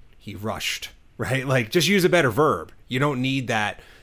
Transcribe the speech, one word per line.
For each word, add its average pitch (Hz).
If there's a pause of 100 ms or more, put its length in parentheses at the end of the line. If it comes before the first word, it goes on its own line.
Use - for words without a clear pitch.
(180)
he -
rushed, 98 (280)
right? 127
Like, 127
just 165
use 190
a 175
better 151
verb. 104 (160)
You 127
don't 143
need 131
that, 107 (240)